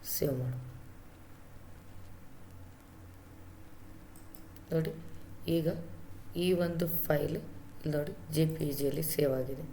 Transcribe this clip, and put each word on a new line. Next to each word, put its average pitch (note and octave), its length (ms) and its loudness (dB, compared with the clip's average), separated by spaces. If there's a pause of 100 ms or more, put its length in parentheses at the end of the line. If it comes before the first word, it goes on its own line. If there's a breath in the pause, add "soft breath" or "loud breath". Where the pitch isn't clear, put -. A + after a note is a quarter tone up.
(160)
ಸೇವ್ C#3 260 4
ಮಾಡಿ B2+ 180 0 (4000)
ನೋಡಿ. D#3+ 200 4 (640)
ಈಗ D#3 100 4 (800)
ಈ - 20 6 (180)
ಒಂದು E3+ 220 4 (180)
ಫೈಲ್ D3+ 320 4
ಇಲ್ಲಿ - 600 -4
ನೋಡಿ D3 160 0 (220)
ಜೆ D#3+ 100 10 (100)
ಪಿ D#3+ 160 2
ಇ - 100 0
ಜಿಯಲ್ಲಿ C#3+ 320 4
ಸೇವ್ C#3+ 260 8
ಆಗಿದೆ. C3 340 0